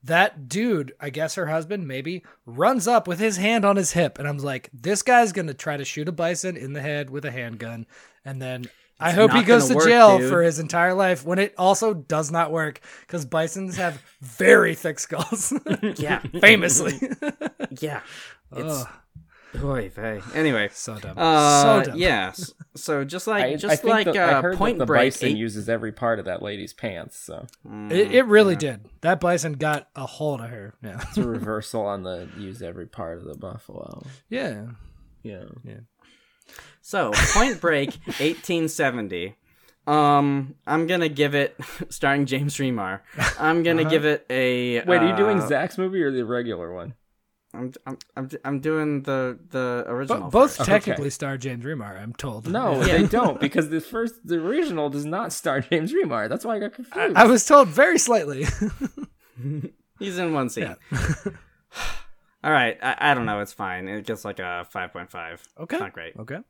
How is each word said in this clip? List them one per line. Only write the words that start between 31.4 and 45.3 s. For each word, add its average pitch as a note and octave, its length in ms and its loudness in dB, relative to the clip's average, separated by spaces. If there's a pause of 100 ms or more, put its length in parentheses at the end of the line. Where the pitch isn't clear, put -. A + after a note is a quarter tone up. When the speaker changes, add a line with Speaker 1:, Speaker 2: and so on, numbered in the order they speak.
Speaker 3:
on G2+ 180 -6
the F2+ 320 -10
use G2+ 260 -14
every F2 240 -12
part E2+ 320 -12
of F2+ 60 -18
the D#2+ 120 -14
buffalo. - 680 -16 (260)
Speaker 1:
Yeah. D3+ 380 -8 (560)
Speaker 3:
Yeah. G2 220 -16 (200)
Speaker 1:
Yeah. A2+ 160 -18 (1000)
Speaker 2:
So, D3 300 -4 (220)
Point A#3 260 2
Break, D3 380 0 (100)
<laughs> - 120 -8
eighteen E3 480 -2
seventy. G#2 680 -4 (500)
Um, C#3+ 680 2 (120)
I'm D#3+ 200 0
gonna E3+ 220 0
give C#3+ 260 0
it, C#3 200 0 (200)
<laughs> - 160 -10
starring C#3 360 0
James C3+ 300 -2
Remar, G#2+ 440 -4 (380)
I'm E3 240 2
gonna E3 200 2
Speaker 1:
Uh-huh. D#3 80 0
Speaker 2:
give D3+ 140 2
it D3+ 260 0
a, B2 540 0
Speaker 3:
Wait, F3 180 4
are - 60 4
you - 80 0
doing G3+ 240 2